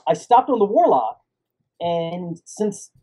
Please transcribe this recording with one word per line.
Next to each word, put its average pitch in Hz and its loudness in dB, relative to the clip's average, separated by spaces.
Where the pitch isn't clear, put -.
I 165 2
stopped 247 2
on 233 0
the 202 2
warlock. 190 2
And 170 -6
since - -8